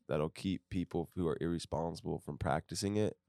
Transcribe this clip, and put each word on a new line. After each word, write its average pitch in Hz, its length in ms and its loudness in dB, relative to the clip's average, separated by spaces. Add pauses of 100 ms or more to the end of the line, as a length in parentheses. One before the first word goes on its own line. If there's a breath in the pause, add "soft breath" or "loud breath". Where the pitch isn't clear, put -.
that'll 76 220 2
keep - 400 -2
people 87 440 -2
who 87 140 0
are 76 140 2
irresponsible 82 800 -2
from 76 180 -8
practicing 92 580 0
it, 107 220 2 (120)